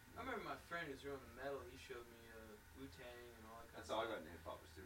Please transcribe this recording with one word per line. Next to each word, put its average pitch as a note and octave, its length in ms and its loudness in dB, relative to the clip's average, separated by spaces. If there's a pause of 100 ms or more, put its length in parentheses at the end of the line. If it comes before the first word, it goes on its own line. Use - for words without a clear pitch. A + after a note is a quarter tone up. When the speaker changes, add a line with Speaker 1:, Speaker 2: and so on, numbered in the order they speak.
(160)
Speaker 1:
I - 40 0
remember A#3+ 240 4
my F3 120 2 (120)
friend E3+ 160 4
who's C3+ 160 0
real C#3+ 160 2
into - 240 -6
metal, C3+ 200 4 (120)
he C3+ 80 -6
showed A#2+ 320 -2
me, A#2 160 -10
uh, A2 240 -6 (240)
Wu-Tang B2 480 -4 (160)
and - 80 -8
all A2+ 160 -4
that - 80 -10
kinda - 80 -8
Speaker 2:
That's - 80 -2
how A2+ 160 8
I - 0 -
Speaker 1:
stuff. A2+ 80 6
Speaker 2:
got G2+ 80 6
into E2 160 -2
hip D#2+ 80 -6
hop, - 160 0
was - 160 -10
through - 100 -6